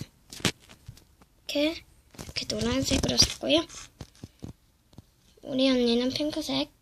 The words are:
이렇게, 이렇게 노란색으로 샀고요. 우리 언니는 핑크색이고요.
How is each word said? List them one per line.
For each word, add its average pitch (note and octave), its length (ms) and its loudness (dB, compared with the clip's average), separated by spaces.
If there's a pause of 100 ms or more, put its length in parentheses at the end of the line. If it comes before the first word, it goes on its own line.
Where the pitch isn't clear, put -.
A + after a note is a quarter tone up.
(1500)
이렇게, D4+ 380 0 (400)
이렇게 - 280 -8
노란색으로 B3 640 0
샀고요. - 440 4 (1800)
우리 C4+ 280 2
언니는 B3 400 4
핑크색이고요. D4 600 -2 (120)